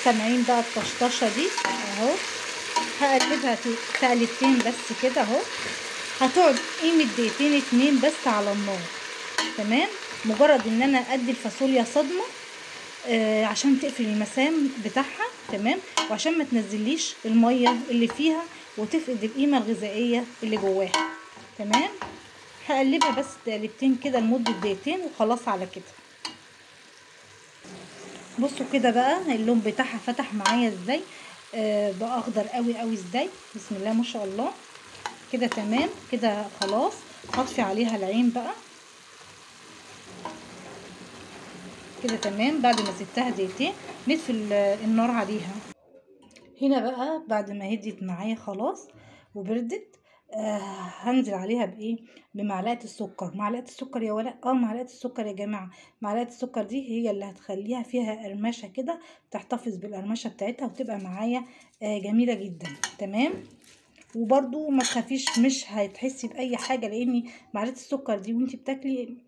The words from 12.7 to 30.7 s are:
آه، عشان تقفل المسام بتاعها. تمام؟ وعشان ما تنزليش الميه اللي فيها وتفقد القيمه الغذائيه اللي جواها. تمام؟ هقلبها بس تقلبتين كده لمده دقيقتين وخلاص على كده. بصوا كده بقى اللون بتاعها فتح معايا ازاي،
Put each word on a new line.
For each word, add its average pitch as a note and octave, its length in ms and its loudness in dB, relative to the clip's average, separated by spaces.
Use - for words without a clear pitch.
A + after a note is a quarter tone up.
آه، A3 380 4
عشان C4 340 4
تقفل C4+ 260 -2
المسام C4 640 2
بتاعها. C4+ 400 -2
تمام؟ A3+ 280 0
وعشان D#4 260 0
ما D#4 60 2
تنزليش A3 720 0
الميه A#3+ 520 6
اللي A#3 180 4
فيها D#4+ 360 2
وتفقد A3+ 460 -2
القيمه C4+ 340 2
الغذائيه A3 680 0
اللي A3 140 0
جواها. F#3+ 340 2
تمام؟ A#3 320 2
هقلبها C#4 440 4
بس C#4 140 -2
تقلبتين A3 500 0
كده B3+ 240 0
لمده A#3 320 2
دقيقتين G3+ 500 -2
وخلاص A#3+ 460 0
على F#3+ 180 -2
كده. F3+ 180 -14
بصوا C#4 340 0
كده B3 180 6
بقى C#4 440 4
اللون A3+ 240 4
بتاعها A3 380 0
فتح A#3+ 360 -4
معايا A3 360 4
ازاي، G3+ 320 -2